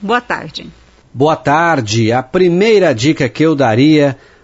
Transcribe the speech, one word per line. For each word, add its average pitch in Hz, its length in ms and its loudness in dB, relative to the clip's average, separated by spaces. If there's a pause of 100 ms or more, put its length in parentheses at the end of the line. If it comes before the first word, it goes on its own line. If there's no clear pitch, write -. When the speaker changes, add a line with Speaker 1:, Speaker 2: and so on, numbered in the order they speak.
Speaker 1:
Boa 226 200 -2
tarde. - 480 -12 (440)
Speaker 2:
Boa 151 220 0
tarde. 135 800 -2
A 127 100 -2
primeira 185 720 2
dica 135 320 -2
que 147 160 -4
eu 160 100 2
daria 139 640 2 (260)